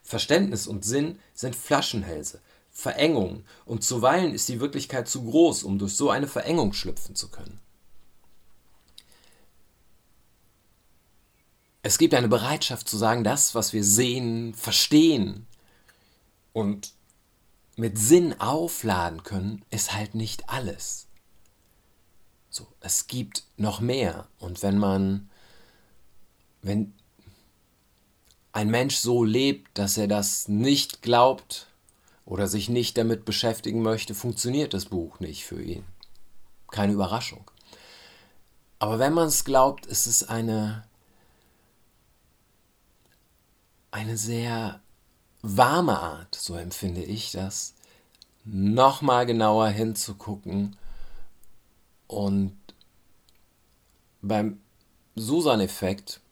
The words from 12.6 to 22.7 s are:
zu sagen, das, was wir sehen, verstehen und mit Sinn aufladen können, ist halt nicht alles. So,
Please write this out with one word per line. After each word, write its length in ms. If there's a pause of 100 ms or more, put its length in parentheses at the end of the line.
zu 80
sagen, 280
das, 300
was 180
wir 120
sehen, 680
verstehen 920 (1040)
und 420 (840)
mit 220
Sinn 420
aufladen 840
können, 480
ist 220
halt 220
nicht 340
alles. 600 (1400)
So, 180 (140)